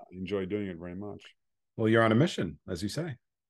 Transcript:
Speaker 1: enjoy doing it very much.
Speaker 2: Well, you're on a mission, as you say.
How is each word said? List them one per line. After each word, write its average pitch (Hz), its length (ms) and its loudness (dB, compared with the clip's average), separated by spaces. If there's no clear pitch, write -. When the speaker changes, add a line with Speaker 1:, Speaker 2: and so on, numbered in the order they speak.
Speaker 1:
enjoy 92 340 -4
doing 101 220 -4
it 87 100 -8
very 87 180 -10
much. 101 280 -12
Speaker 2:
Well, 110 100 2
you're 113 160 6
on 113 80 4
a 110 40 6
mission, 123 440 2
as 92 140 -4
you 104 60 -4
say. 147 260 -6